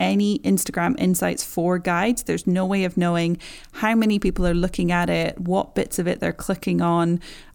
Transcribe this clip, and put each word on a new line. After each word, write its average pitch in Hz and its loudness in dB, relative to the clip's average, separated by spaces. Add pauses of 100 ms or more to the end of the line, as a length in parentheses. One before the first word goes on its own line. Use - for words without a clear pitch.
any 202 2
Instagram 180 0
insights 180 0
for 180 0
guides. 185 0
There's 175 -2
no 185 2
way 196 0
of 180 -2
knowing 170 0 (360)
how 220 0
many 214 2
people 185 0
are 175 2
looking 175 0
at 175 0
it, 165 -2
what 180 -2
bits - -2
of 170 0
it 180 -2
they're 165 -2
clicking 175 -2
on, 170 2 (340)